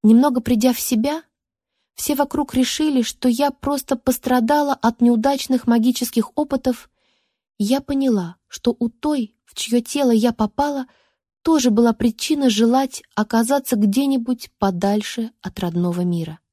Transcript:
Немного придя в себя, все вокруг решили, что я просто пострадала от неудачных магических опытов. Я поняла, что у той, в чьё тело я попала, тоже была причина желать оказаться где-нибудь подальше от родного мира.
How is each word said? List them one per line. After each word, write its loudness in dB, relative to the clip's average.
Немного 4
придя 2
в -6
себя, -2
все -4
вокруг -2
решили, 0
что -4
я 0
просто -4
пострадала 0
от 0
неудачных 0
магических 0
опытов. -4
Я 0
поняла, -2
что -4
у -2
той, -4
в -20
чьё -2
тело 0
я 2
попала, -4
тоже 2
была 4
причина 0
желать 0
оказаться 0
где-нибудь 0
подальше -4
от -12
родного -2
мира. -4